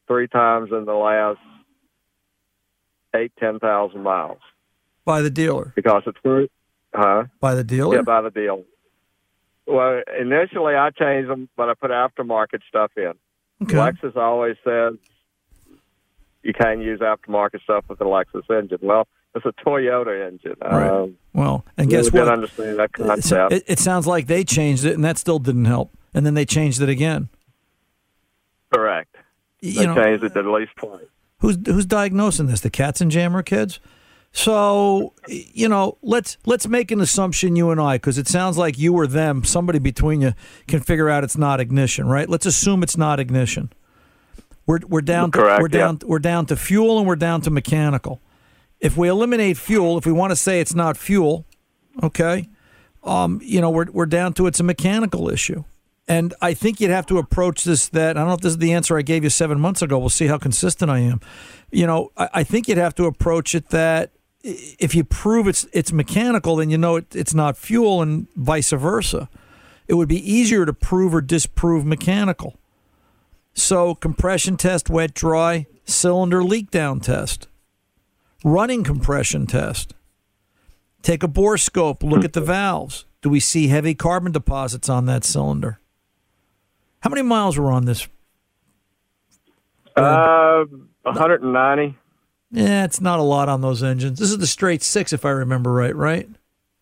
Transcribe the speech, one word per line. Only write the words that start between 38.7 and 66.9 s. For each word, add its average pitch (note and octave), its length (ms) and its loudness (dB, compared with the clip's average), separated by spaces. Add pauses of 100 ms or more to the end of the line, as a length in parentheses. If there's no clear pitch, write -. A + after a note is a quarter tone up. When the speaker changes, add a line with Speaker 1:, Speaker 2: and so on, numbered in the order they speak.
Speaker 2:
you E3 180 2
or D#3+ 120 2
them, C#3+ 360 0
somebody F3 360 0
between C#3+ 420 0
you C3 120 2 (340)
can D#3+ 140 0
figure D#3 280 2
out D3 140 2
it's C#3 140 -6
not C#3+ 220 0
ignition, B2+ 480 0
right? C#3+ 220 0
Let's E3 160 -2
assume F#3 380 2
it's - 140 -4
not D3+ 220 0
ignition. B2+ 520 -2 (960)
We're, E3 200 2
we're D#3+ 140 0
down E3+ 300 0
to, - 80 0
Speaker 1:
Correct, A2 220 4
Speaker 2:
we're E3 100 2
Speaker 1:
yeah. E3 80 2
Speaker 2:
down, E3 260 2
we're D#3+ 140 0
down E3+ 280 0
to D3 80 0
fuel A3 440 2
and G3 80 0
we're F3+ 80 2
down E3 260 0
to E3 80 -2
mechanical. C#3+ 720 -2 (580)
If - 180 0
we F3 100 2
eliminate G#3 500 2
fuel, F3 400 0
if D3+ 80 -4
we E3 60 2
wanna F3+ 240 2
say F#3 260 0
it's D#3+ 140 -4
not E3 220 0
fuel, E3 480 0 (560)
okay, E3+ 480 -2 (540)
um, F3+ 400 0
you A3+ 180 0
know, E3 80 2
we're, E3 220 0
we're E3+ 140 0
down E3+ 280 0
to F#3 140 2
it's D#3+ 120 -2
a F3 40 0
mechanical F#3 640 0
issue. E3 340 -4 (420)
And E3+ 360 0
I F3 120 0
think G#3+ 280 -2
you'd F#3+ 100 2
have F3+ 160 0
to F#3+ 100 2
approach F3 460 0
this E3 260 2
that, D#3+ 280 0
I D3 40 0
don't E3 80 0
know F3+ 40 2
if E3+ 80 -4
this F3 120 0
is E3 40 -6
the E3 160 2
answer E3+ 240 0
I D3 60 0
gave D#3+ 200 0
you D3 60 2
seven D3+ 300 0
months F3+ 220 0
ago. C#3 180 0
We'll B2+ 100 -2
see D#3 180 0
how D3 100 2
consistent D#3 540 0
I B2+ 80 2
am. A#2+ 220 0 (500)
You F3 160 2
know, E3 300 -2
I, - 160 -2
I F3+ 100 0
think A3 240 -2
you'd G#3 100 2
have F3 180 2
to F3+ 100 0
approach E3 500 0
it D#3+ 140 -6
that E3 420 0 (340)
i-, D3+ 340 -12
if D#3 160 0
you E3 100 4
prove A3 420 0
it's, - 240 0
it's E3 220 -2
mechanical, G3 640 0
then D#3 120 0
you D#3 80 2
know E3 200 2